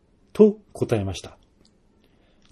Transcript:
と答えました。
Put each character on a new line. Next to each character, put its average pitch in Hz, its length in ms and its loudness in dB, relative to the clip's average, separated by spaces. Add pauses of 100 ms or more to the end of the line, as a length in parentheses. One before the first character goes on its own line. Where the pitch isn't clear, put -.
(320)
と 208 260 4 (140)
答 - 260 -4
え 98 60 -4
ま 95 100 -8
し - 60 -12
た。 - 160 -20 (1160)